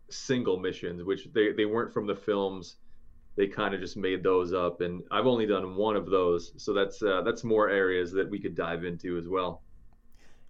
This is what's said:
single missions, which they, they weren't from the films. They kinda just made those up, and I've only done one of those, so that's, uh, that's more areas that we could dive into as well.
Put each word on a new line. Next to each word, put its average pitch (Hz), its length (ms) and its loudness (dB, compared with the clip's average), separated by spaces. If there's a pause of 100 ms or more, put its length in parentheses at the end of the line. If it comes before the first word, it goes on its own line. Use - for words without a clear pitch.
single 107 500 0
missions, 87 440 -4
which 95 300 -2
they, 107 200 4
they 107 120 2
weren't 113 280 -2
from 107 140 -2
the 98 80 -2
films. 98 600 -2 (580)
They 101 120 4
kinda 98 300 -2
just 90 200 -6
made 92 260 0
those 92 300 4
up, 87 280 0
and 87 300 -4
I've 107 160 2
only 117 180 2
done 92 300 0
one 107 220 2
of 92 120 -2
those, 90 480 2
so - 160 -4
that's, 98 300 0
uh, 92 200 2
that's 117 200 -2
more 107 260 4
areas 92 440 2
that 95 160 0
we 98 100 -4
could 87 160 -6
dive 85 300 -4
into 87 320 -4
as 85 100 -6
well. 90 360 -2 (880)